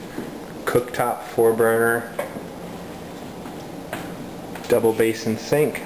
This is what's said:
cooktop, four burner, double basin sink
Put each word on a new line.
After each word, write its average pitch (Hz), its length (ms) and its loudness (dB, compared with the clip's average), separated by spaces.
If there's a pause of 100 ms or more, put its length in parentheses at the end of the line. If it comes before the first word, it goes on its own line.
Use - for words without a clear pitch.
(640)
cooktop, 120 580 2
four 113 300 6
burner, 117 600 4 (2500)
double 113 260 6
basin 113 420 2
sink 147 500 2